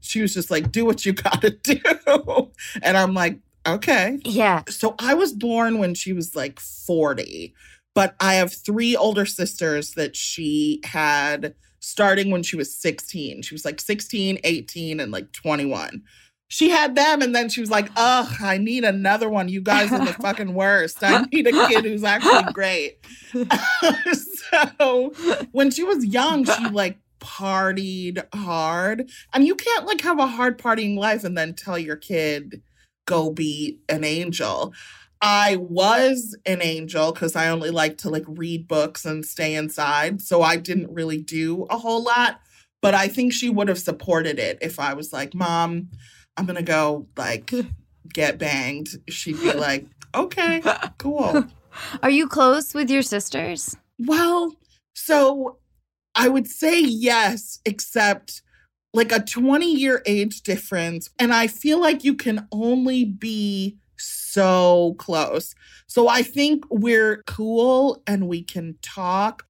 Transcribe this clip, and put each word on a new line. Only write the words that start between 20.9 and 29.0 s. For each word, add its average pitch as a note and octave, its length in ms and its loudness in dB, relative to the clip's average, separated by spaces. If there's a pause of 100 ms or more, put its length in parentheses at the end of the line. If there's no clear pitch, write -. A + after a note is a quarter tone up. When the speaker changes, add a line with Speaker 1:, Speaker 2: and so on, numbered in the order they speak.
Speaker 1:
I G#3+ 280 6
need D4 160 2
a A#3+ 60 4 (160)
kid A3 160 4
who's G#3+ 200 -4
actually D#4+ 500 4
great." F#3 460 -4 (340)
<laughs> B3 100 -2 (1040)
So C#4 640 2 (400)
when C#4 180 4
she D#4 140 -2
was F4+ 200 0
young, C4 400 2
she, A3+ 260 0
like, G3 280 -2 (220)
partied F#3+ 1000 -4 (120)
hard. F#3 720 -2 (240)